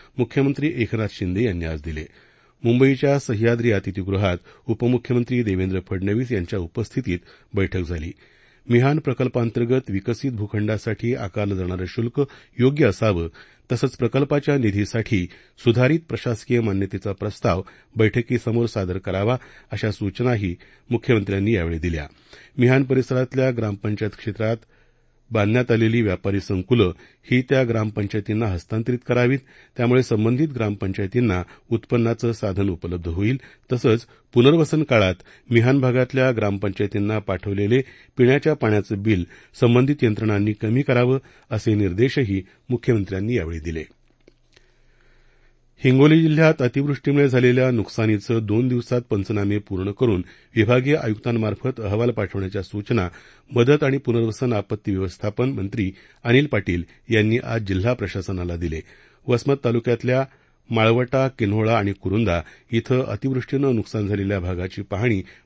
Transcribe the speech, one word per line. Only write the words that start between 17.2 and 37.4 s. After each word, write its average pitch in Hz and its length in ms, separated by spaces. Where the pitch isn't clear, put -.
बैठकीसमोर 117 680
सादर 95 320
करावा, 101 400
अशा 110 200
सूचनाही 104 640
मुख्यमंत्र्यांनी 107 640
यावेळी 85 240
दिल्या. 80 280
मिहान 127 260
परिसरातल्या 131 680
ग्रामपंचायत 107 640
क्षेत्रात 110 400
बांधण्यात 113 400
आलेली 113 300
व्यापारी 98 380
संकुलं 92 540
ही 123 100
त्या 131 220
ग्रामपंचायतींना 107 800
हस्तांतरित 113 640
करावीत, 123 320
त्यामुळे 123 260
संबंधित 120 460
ग्रामपंचायतींना 104 920
उत्पन्नाचं 117 600
साधन 98 380
उपलब्ध 87 380
होईल. 101 300
तसंच 117 320
पुनर्वसन 151 500
काळात 98 320
मिहान 120 300
भागातल्या 127 520
ग्रामपंचायतींना 104 880
पाठवलेले 101 600